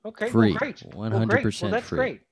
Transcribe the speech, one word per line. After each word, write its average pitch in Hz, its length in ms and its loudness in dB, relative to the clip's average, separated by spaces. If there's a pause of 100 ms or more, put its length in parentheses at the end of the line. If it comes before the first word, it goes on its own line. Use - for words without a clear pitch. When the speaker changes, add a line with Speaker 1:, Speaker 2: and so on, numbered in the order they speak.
Speaker 1:
Okay. 220 240 -6
Speaker 2:
Free. 113 220 6
Speaker 1:
Well, 80 80 0
great. - 240 -6
Well, - 80 -20
great. - 80 -18
Speaker 2:
One 110 140 -4
hundred 110 300 2
percent 104 300 -2
Speaker 1:
Well, 233 80 0
that's - 80 -12
Speaker 2:
free. - 80 -4
Speaker 1:
great. 254 240 -2 (120)